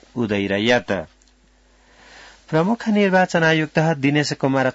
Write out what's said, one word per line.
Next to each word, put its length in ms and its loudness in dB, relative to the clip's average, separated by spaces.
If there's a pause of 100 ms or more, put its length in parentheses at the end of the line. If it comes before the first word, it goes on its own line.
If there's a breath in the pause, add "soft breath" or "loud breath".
(160)
उदैरयत्। 760 -2 (1600 loud breath)
प्रमुख 380 0
निर्वाचन 540 2
आयुक्तः 520 0
दिनेश 380 0
कुमार 420 0